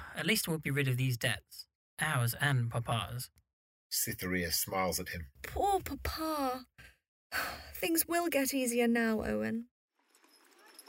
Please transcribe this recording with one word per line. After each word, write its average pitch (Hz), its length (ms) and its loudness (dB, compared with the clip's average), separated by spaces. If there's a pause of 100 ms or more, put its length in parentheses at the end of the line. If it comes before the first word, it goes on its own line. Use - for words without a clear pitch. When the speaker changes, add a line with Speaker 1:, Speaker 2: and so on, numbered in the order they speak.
(140)
Speaker 1:
at 156 120 -4
least 214 200 2
we'll 160 120 0
be 147 120 -4
rid 139 180 2
of 127 80 2
these 127 200 2
debts. - 500 -4 (340)
Ours 131 400 2
and 127 300 2
Papa's. 117 600 -2 (600)
Speaker 2:
Cytherea 90 600 0
smiles 92 480 0
at 90 80 -6
him. 82 180 -8 (160)
Speaker 3:
Poor 392 380 2
Papa. 277 840 -4 (680)
<sighs> - 420 -6
Things 330 320 2
will 339 220 2
get 269 240 2
easier 240 340 2
now, 226 360 4
Owen. 220 440 -2 (1200)